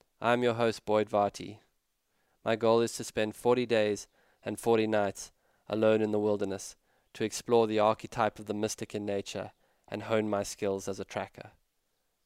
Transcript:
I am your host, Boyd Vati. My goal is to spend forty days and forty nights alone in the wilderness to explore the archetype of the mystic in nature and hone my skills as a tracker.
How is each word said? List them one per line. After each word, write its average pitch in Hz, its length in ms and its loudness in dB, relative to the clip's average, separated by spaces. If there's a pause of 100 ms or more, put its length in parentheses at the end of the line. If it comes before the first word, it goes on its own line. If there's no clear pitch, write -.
(200)
I 117 140 2
am 123 80 0
your 123 100 2
host, 113 320 -2
Boyd 107 240 2
Vati. 104 520 -2 (840)
My 113 120 0
goal 117 260 4
is 117 140 -2
to 117 80 -8
spend 107 300 -4
forty 123 300 2
days 107 420 0 (380)
and 107 160 -6
forty 113 260 4
nights 104 460 0 (340)
alone 110 360 2
in 104 80 0
the 104 80 0
wilderness 101 580 -2 (380)
to 117 100 -4
explore 117 420 2
the 107 120 0
archetype 107 600 0
of 107 60 -12
the 104 80 -6
mystic 107 420 -4
in 104 120 -6
nature 101 460 -6 (360)
and 104 140 -8
hone 110 260 0
my 101 140 0
skills 98 460 -4
as 98 120 -8
a 95 60 -10
tracker. - 460 -12 (720)